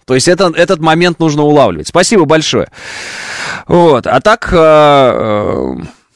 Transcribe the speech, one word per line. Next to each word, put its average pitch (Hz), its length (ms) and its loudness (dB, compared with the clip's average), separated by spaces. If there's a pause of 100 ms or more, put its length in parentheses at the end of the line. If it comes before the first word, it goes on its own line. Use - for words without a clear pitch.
То 127 100 -2
есть 131 140 0
это, 175 260 0
этот 175 240 0
момент 165 400 0
нужно 151 240 0
улавливать. 131 460 2
Спасибо 175 360 2
большое. 147 440 0 (1000)
Вот. 165 400 2
А - 140 -2
так, 214 320 0
э, 185 40 2
э, 113 1160 2 (420)